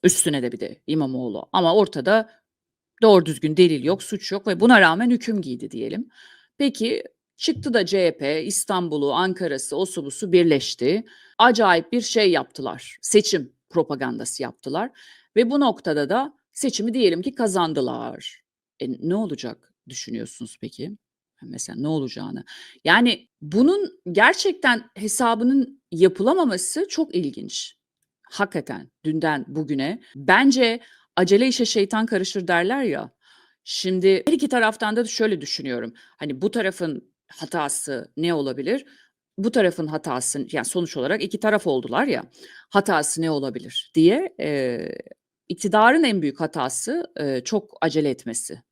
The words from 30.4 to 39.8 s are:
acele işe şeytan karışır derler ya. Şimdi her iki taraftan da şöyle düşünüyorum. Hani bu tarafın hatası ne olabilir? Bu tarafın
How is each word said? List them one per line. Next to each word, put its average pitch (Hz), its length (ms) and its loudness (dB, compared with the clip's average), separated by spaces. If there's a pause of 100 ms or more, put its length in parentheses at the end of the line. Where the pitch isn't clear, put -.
acele 196 320 4
işe 247 160 0
şeytan 220 420 0
karışır 190 420 -4
derler 185 340 0
ya. 170 280 -4 (540)
Şimdi 185 640 2
her 302 60 2
iki 285 160 0
taraftan 220 480 0
da 240 80 0
şöyle 220 360 -2
düşünüyorum. 120 560 -8
Hani 143 460 -10
bu 214 80 0
tarafın 185 640 -4 (140)
hatası 143 880 -6
ne 170 180 0
olabilir? 143 500 -4 (540)
Bu 208 120 0
tarafın 175 360 0